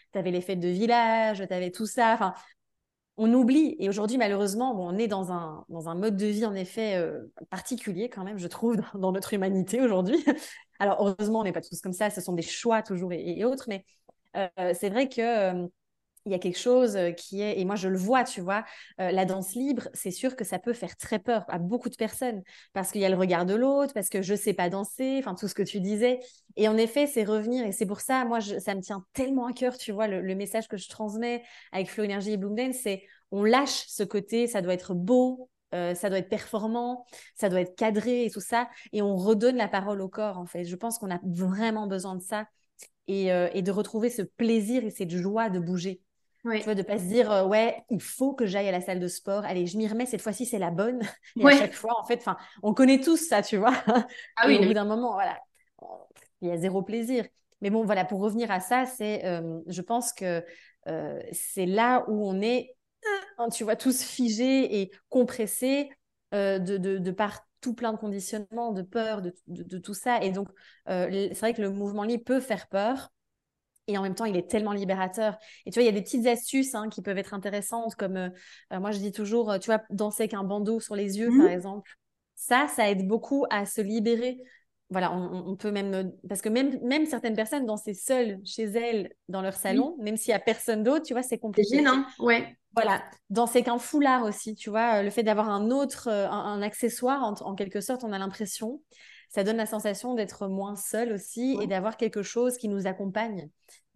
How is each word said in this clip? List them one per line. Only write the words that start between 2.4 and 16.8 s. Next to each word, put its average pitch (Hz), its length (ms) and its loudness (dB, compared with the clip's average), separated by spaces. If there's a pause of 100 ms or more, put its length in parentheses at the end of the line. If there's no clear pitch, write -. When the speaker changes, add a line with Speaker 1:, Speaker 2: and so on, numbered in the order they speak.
Speaker 1:
on 220 160 6
oublie. 262 460 6
Et 196 100 0
aujourd'hui, 214 280 0
malheureusement, 208 560 2
bon, 180 160 -4
on 180 80 -2
est 226 100 2
dans 190 260 -4
un, 160 360 -8
dans 165 200 -8
un 165 60 -4
mode 202 200 0
de 196 100 0
vie, 208 200 0
en 202 100 -2
effet, 190 400 -4
euh, 160 340 -4 (200)
particulier 202 600 -6
quand 196 140 -10
même, 202 160 -8
je 175 80 -6
trouve, 226 300 0
<laughs> - 160 -4
dans, 202 60 -8
dans 185 120 2
notre 190 220 -2
humanité 190 480 0
aujourd'hui. 220 440 4
<laughs> - 540 -2
Alors, 202 260 4
heureusement, 208 360 0
on - 20 0
n'est 190 80 0
pas 170 100 -4
tous - 200 -12
comme 185 120 -6
ça. 208 160 0
Ce 196 120 -6
sont 180 120 -4
des 170 80 0
choix 220 400 0
toujours 185 300 -4
et, 170 260 -4
et 190 80 -2
autres. 262 220 -2
Mais, 196 180 -8 (520)
euh, 180 360 0
c'est 196 160 -2
vrai 262 200 2
que, 240 120 -4
euh, 190 460 0 (580)
il 196 60 -6
y 185 40 0
a 180 40 -2
quelque 180 200 -4
chose, 247 360 4